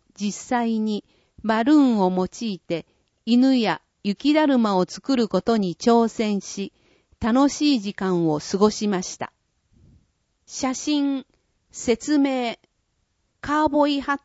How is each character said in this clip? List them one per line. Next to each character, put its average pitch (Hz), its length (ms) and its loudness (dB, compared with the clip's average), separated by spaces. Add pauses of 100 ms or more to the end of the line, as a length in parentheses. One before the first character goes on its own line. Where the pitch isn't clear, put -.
(200)
実 202 280 -8
際 233 320 -2
に 214 260 -4 (380)
バ 220 200 0
ル 277 100 4
ー - 40 6
ン 247 220 4
を 185 100 4
用 185 380 -4
い 196 100 -6
て 165 300 -8 (400)
犬 254 300 4
や 202 220 0 (240)
雪 233 300 0
だ 311 140 4
る 269 100 2
ま 214 180 2
を 180 120 2
作 - 280 -4
る 233 120 0
こ 185 160 -2
と 233 140 0
に 185 180 -2
挑 233 320 4
戦 214 340 -4
し、 - 320 -12 (460)
楽 254 300 2
し 294 260 2
い 233 40 -2
時 196 140 -6
間 175 360 0
を 151 100 -2
過 - 180 -6
ご 208 140 4
し 208 160 -6
ま 185 160 -2
し - 140 -14
た。 - 140 -12 (1160)
写 262 260 -6
真、 277 540 -4 (420)
説 254 480 -2
明。 262 380 0 (840)
カ 302 280 -2
ー - 20 0
ボ 294 180 2
イ 285 140 -2
ハ 285 140 -4
ッ 277 100 -10